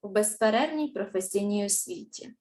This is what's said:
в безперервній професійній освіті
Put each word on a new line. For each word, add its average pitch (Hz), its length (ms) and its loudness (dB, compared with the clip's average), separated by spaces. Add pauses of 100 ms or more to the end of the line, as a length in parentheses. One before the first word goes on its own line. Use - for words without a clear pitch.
в 202 80 -10
безперервній 226 760 2
професійній 202 760 -2
освіті - 760 -6